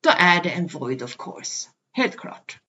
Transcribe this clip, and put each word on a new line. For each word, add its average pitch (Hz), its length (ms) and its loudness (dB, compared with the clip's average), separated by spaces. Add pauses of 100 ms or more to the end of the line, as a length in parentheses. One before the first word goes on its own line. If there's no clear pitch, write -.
Då 320 140 6
är 175 260 6
det 175 60 0
en 175 180 -2
void 127 360 -6
of - 140 -12
course. - 520 -12 (240)
Helt 254 240 0
klart. - 400 -16 (120)